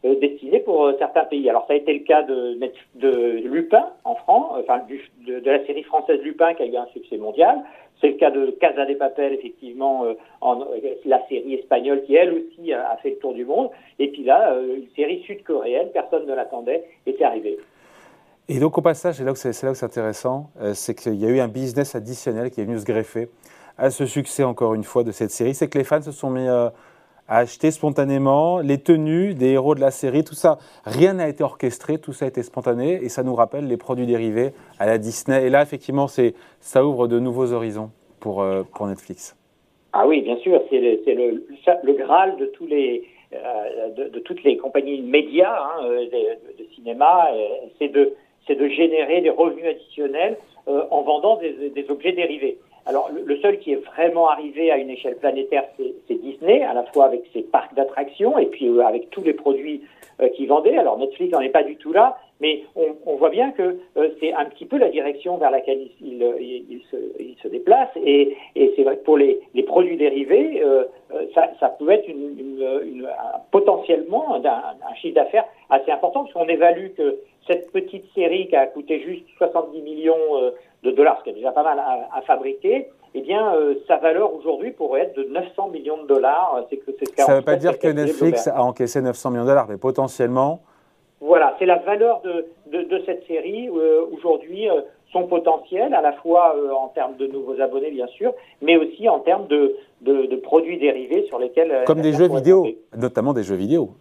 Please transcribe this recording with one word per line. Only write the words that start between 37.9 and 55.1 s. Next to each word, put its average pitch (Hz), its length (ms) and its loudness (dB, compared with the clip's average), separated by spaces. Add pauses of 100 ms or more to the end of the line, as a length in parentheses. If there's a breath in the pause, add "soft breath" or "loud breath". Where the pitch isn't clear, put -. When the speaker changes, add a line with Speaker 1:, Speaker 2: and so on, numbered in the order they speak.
Speaker 2:
pour, 101 220 -4
euh, 95 220 0 (100)
pour 208 140 -6
Netflix. - 500 -12 (560)
Speaker 1:
Ah 156 140 4
oui, 151 160 2
bien 120 140 -4
sûr, 170 220 2 (120)
c'est 131 80 2
le, 120 260 2
c'est 131 80 2
le, 120 320 -2 (180)
ça, 175 200 4
le 139 100 2
Graal 156 440 2
de - 100 -4
tous - 180 -12
les, 131 380 -2 (280 loud breath)
euh, 113 640 -8
de, 131 140 -8
de 117 120 -12
toutes - 220 -12
les 143 140 4
compagnies 135 460 -4
médias, 151 520 2
hein, 156 280 -6
euh, 120 220 -2
de, 117 580 -6
de - 100 -20
cinéma, 143 580 4
euh, 110 360 -4 (100)
c'est 147 120 -2
de, 139 260 4 (320 loud breath)
c'est 147 80 0
de 143 140 0
générer 156 520 2
des 160 80 2
revenus 165 360 0
additionnels, 156 720 -4 (320 loud breath)
euh, 143 220 0
en 147 140 0
vendant 151 320 2
des, 143 340 -6
des 139 220 -8
objets 185 220 -2
dérivés. 147 440 -4 (280 soft breath)
Alors, - 280 -2
le, - 100 -8
le 143 180 -2
seul 202 180 2
qui 151 140 -4
est 135 200 -4
vraiment 165 360 4
arrivé 151 420 0
à 143 60 2
une 131 120 -6
échelle 127 280 -8